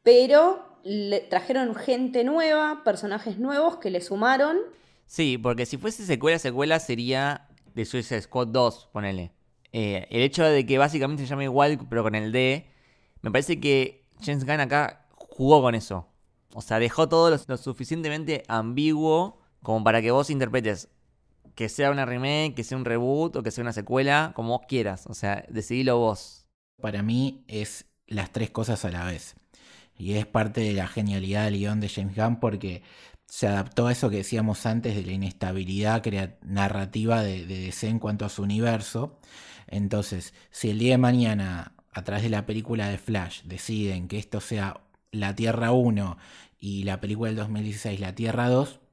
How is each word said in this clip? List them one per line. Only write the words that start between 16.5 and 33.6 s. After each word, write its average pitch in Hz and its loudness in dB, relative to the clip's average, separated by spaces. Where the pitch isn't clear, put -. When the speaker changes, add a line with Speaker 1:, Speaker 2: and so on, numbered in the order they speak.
Speaker 2:
O 110 -14
sea, 113 -2
dejó 120 2
todo 165 6
lo, 147 4
lo 127 -4
suficientemente 151 -6
ambiguo 156 0
como 110 0
para 113 6
que 117 2
vos 139 4
interpretes 120 -2
que 113 -6
sea 143 0
una 139 0
remake, 135 -2
que 120 -6
sea 131 -6
un 127 -4
reboot 127 0
o 123 -4
que 110 -4
sea 120 -8
una 117 -4
secuela, 139 0
como 117 -2
vos - -8
quieras. 104 -2
O 110 -14
sea, 101 -4
decidilo 123 0
vos. 110 -2
Speaker 3:
Para 101 -4
mí 123 0
es 107 -8
las 98 -6
tres 117 -4
cosas 110 -4
a 90 -2
la 87 -6
vez. - -10
Y 92 -4
es 104 0
parte 107 -2
de 107 0
la 95 -2
genialidad 101 -2
del 104 0
guión 104 -2
de 101 -4
James 98 -6
Gunn 113 0
porque 95 -4
se - -2
adaptó 101 0